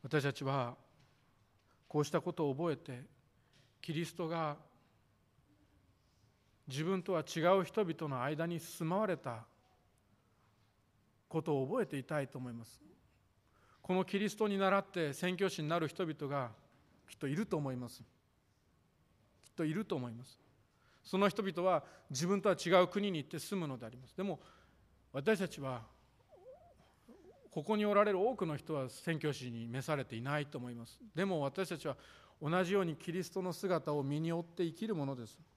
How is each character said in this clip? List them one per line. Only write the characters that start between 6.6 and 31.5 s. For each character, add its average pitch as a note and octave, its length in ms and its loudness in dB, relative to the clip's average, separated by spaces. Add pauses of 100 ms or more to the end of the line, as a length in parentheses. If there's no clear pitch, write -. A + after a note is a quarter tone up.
自 C#3 160 -4
分 F#3 200 0
と F#3+ 100 0
は D#3+ 80 2
違 - 180 -6 (200)
う F3+ 40 4
人 G#3+ 220 0
々 D#3 280 -2
の B2 100 0
間 D3+ 240 0
に E3+ 120 -2
住 - 300 -4
ま F#3+ 100 2
わ A3 80 2
れ F3+ 80 0
た A#2 300 -8 (1800)
こ D#3+ 120 0
と D3 200 2
を C3 60 0
覚 A3 160 0
え - 20 2
て D3+ 120 -6
い C3 60 -4
た D3+ 180 -2
い B2+ 60 -2
と - 100 -12
思 B2+ 120 -6
い A#2+ 40 -8
ま A#2 120 -10
す。 - 160 -20 (1000)
こ F#3 120 -2
の F#3 120 4
キ G3+ 140 0
リ G#3 100 2
ス - 60 -6
ト G#3+ 120 2
に G3+ 100 2
倣 G3 220 6
っ G3 60 -2
て D3+ 280 -2
宣 F3+ 240 0
教 F#3+ 120 2
師 - 120 -4
に D3+ 80 0
な E3+ 100 2
る D#3+ 80 2
人 F#3 180 -2
々 D3 280 -4
が B2+ 180 -2 (580)
き - 60 -16
っ - 20 -20
と C#3+ 100 -4
い C#3 80 0
る G#3+ 100 0
と F3 120 0
思 C#3 140 0
い B2+ 40 -4
ま B2 140 -6
す。 - 120 -16 (1400)
き - 60 -20
っ - 60 -20
と E3 100 0
い D#3 80 2
る G3+ 120 0
と F#3 100 -2
思 B2 140 -4
い A2+ 40 -10
ま A#2+ 120 -14
す。 - 160 -20 (600)
そ - 140 -2
の G3+ 100 6
人 G3+ 160 2
々 F#3 260 2
は D#3+ 140 4 (260)
自 C#3 160 -2
分 F#3+ 160 4
と G#3+ 80 4
は F3+ 60 6
違 - 140 -4 (120)
う F3+ 60 6
国 G3+ 240 0
に E3 60 -2
行 C#3 80 -4
っ - 40 -20
て E3+ 80 -8
住 G3 220 -4
む D#3+ 80 -2
の C3 100 -4
で A2+ 80 -10
あ A2 40 -10
り B2 80 -14
ま B2+ 100 -18
す。 - 80 -20
で F#3 80 -4
も、 F#3 160 -4 (720)
私 D#3 280 2
た F#3+ 80 0
ち - 120 -10
は、 C3 220 -4 (1700)
こ D3+ 120 -4
こ G#3 140 2
に G#3 80 4
お G#3 80 4
ら G3+ 100 8
れ G#3 100 6
る F#3 60 2
多 A3+ 160 4
く G3 100 -2
の D3+ 120 -2
人 - 160 -6
は C3 160 -2
宣 D#3+ 300 -4
教 D3+ 120 0
師 B2+ 200 -6
に A#2 160 -6
召 B2+ 140 -4
さ D#3 140 0
れ C3 100 -2
て A#2 100 -10
い A#2 60 -4
な C#3+ 180 0
い D3 80 -4
と D3 100 -10
思 B2 140 -8
い A#2+ 40 -10
ま A#2 100 -12
す。 - 140 -20 (140)
で F#3 120 0
も、 F3 160 0
私 D3+ 280 -2